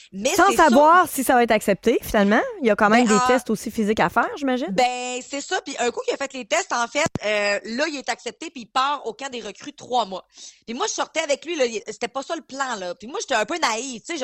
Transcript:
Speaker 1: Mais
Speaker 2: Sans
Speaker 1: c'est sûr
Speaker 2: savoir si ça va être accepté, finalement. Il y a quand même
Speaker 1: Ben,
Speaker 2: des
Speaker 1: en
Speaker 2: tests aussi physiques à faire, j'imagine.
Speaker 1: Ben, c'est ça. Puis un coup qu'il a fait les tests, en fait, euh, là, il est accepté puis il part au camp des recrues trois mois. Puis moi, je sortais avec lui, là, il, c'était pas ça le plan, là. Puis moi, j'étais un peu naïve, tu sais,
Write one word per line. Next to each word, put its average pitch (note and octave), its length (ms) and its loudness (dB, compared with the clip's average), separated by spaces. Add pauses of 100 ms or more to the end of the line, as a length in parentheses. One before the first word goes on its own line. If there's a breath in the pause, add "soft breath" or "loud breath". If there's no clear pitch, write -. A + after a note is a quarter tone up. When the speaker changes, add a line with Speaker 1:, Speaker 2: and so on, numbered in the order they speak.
(120)
Speaker 1:
Mais G3+ 220 -2
Speaker 2:
Sans E4+ 140 4
Speaker 1:
c'est G4 80 2
sûr F4+ 80 6
Speaker 2:
savoir D#4 440 8
si C4 160 -4
ça C#4 100 4
va A#3+ 80 6
être A#3 80 2
accepté, A3 520 2
finalement. G#3 380 2 (220)
Il B3 60 0
y - 20 6
a G#3 60 4
quand G#3 140 4
même A#3+ 160 6
Speaker 1:
Ben, G#3+ 100 4
Speaker 2:
des B3 60 4
Speaker 1:
en B3+ 40 0
Speaker 2:
tests B3+ 240 2
aussi A3 200 -4
physiques A3 300 0
à E3+ 80 4
faire, A#3 280 0
j'imagine. C4+ 340 -2
Speaker 1:
Ben, B3 580 -2
c'est C#4 120 -8
ça. F#4 220 -4
Puis C#4 160 -10
un A#3+ 120 0
coup G4+ 160 -6
qu'il A#4 80 -2
a - 20 -4
fait C#4 180 -6
les B3 120 -10
tests, E4+ 260 -2
en A#3+ 140 0
fait, D4 180 -2 (200)
euh, G3+ 400 0
là, A#3 240 -4
il D4 80 -6
est B3+ 120 -8
accepté A#3 420 -10
puis B3+ 120 -14
il G3+ 40 -18
part C4+ 400 -2
au A3+ 80 -4
camp C4+ 160 -10
des A#3+ 100 -8
recrues G#3 340 -14
trois A#3+ 300 -2
mois. F#3+ 220 -10 (400 loud breath)
Puis A3+ 80 -10
moi, F4 120 -4
je A4 60 -6
sortais D4+ 280 -4
avec C#4+ 240 -2
lui, E4 120 -6
là, C4 100 2
il, G#3 200 -6
c'était A3 220 -8
pas C4+ 140 -8
ça E4 140 -8
le C#4+ 60 -12
plan, C4 340 -6
là. F3+ 180 -8
Puis G#3 140 -16
moi, E4 120 -10
j'étais E4 140 -4
un G#3+ 100 2
peu E4+ 140 -4
naïve, B3 440 -4
tu - 140 -10
sais, - 80 -10